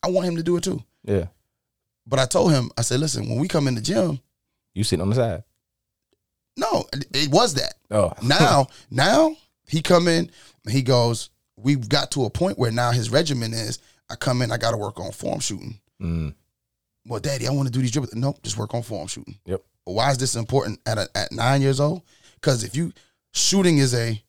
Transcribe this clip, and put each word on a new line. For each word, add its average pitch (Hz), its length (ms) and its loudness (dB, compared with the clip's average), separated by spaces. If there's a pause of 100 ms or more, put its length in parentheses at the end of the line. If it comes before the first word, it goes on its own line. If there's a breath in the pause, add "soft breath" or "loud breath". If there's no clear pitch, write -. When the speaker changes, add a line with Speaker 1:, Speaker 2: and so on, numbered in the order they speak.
Speaker 1:
I 185 80 0
want 180 160 2
him 170 100 -2
to 165 60 -4
do 175 140 2
it 170 80 -2
too. 175 180 -4 (220)
Speaker 2:
Yeah. 95 220 0 (800)
Speaker 1:
But 135 120 -2
I 131 80 4
told 180 260 4
him, 127 240 2
I 120 60 -2
said, 127 180 0
"Listen, 123 280 -4
when 113 100 -2
we 156 100 0
come 143 200 0
in 127 60 0
the 110 60 -4
gym," 165 400 0 (540)
Speaker 2:
You 98 100 -2
sitting - 180 0
on 98 80 0
the 110 60 2
side. 113 280 -2 (1120)
Speaker 1:
No, - 360 0
it, 139 220 -8
it 143 160 0
was 190 240 4
that. - 200 -4 (160)
Speaker 2:
Oh. 104 260 2
<laughs> - 60 -14
Speaker 1:
Now, 151 440 4 (240 loud breath)
now 240 460 4 (300)
he - 160 -2
come 175 260 4
in, 170 220 0 (380 soft breath)
he 131 140 2
goes, 120 480 2 (260)
we've 123 320 0
got 139 240 0
to 135 120 0
a 104 60 -4
point 285 280 -2
where 120 120 0
now 120 200 0
his 117 200 0
regimen 131 420 0
is, 113 260 -6 (320 soft breath)
I - 60 -10
come 123 260 -2
in, 117 80 -2
I 117 80 -2
gotta 113 200 0
work 104 220 -8
on - 120 -10
form - 280 -6
shooting. - 380 -8 (220)
Speaker 2:
Mm. 82 340 -4 (720)
Speaker 1:
"Well, 113 140 -6
Daddy, 135 260 -4
I 127 60 0
wanna 139 180 0
do 123 100 -2
these 127 120 0
dribbles." 127 220 -4
Nope, 131 280 -4
just 104 160 -6
work 104 160 -6
on 120 80 -2
form 101 260 -8
shooting. - 380 -12
Speaker 2:
Yep. 92 160 -4 (220)
Speaker 1:
Why 110 260 2
is 131 80 2
this 131 180 -2
important 113 500 -2
at 113 120 -2
a, 98 160 -4
at 101 180 -4
nine 131 300 2
years 135 180 2
old? 175 220 0 (380 soft breath)
'Cause 120 240 0
if 95 120 -10
you, 160 160 -4 (400 soft breath)
shooting 180 460 4
is 131 160 4
a 117 340 -2